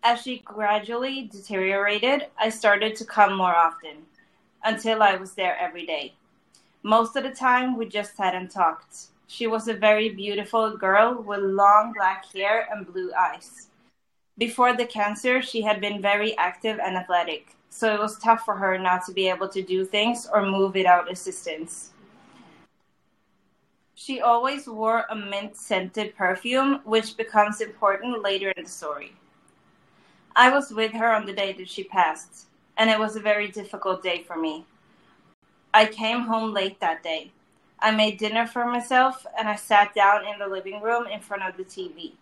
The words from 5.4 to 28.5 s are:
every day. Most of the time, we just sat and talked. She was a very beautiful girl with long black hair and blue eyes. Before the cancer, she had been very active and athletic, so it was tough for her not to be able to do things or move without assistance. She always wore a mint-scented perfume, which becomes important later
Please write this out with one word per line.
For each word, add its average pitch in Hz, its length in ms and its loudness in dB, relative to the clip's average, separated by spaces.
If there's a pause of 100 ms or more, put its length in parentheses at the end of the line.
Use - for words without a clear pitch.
every 175 260 -6
day. 147 300 -8 (640)
Most 226 340 2
of 269 60 -2
the 262 80 -6
time, 254 480 0
we 226 80 -4
just 202 320 -6
sat 185 160 0
and 185 160 -8
talked. - 600 -2 (180)
She - 180 -6
was 220 220 -2
a 220 80 -2
very 214 340 4
beautiful 208 640 -2
girl 220 460 4
with 202 180 -6
long 202 540 6
black 190 400 -2
hair 202 380 0
and 208 140 -10
blue 180 280 -8
eyes. - 540 -4 (720)
Before 240 360 2
the 240 120 -2
cancer, 214 520 0
she 240 220 -6
had 208 180 0
been 208 220 -6
very 208 360 0
active 214 420 -4
and 190 180 -2
athletic, 175 580 -4 (140)
so 220 240 -2
it 208 60 -2
was 214 180 -4
tough 226 260 2
for - 120 -2
her 190 240 0
not 180 260 0
to 185 80 -12
be 190 160 0
able 185 200 -4
to 190 120 -6
do 185 240 -2
things 214 480 -2
or 208 80 4
move 190 320 0
without 180 380 4
assistance. 170 800 -12 (2000)
She 262 220 -8
always 262 480 2
wore 220 420 -2
a 220 60 -6
mint-scented 202 1000 -6
perfume, 247 680 0
which 220 320 0
becomes 214 460 0
important 214 600 -2
later 196 300 -2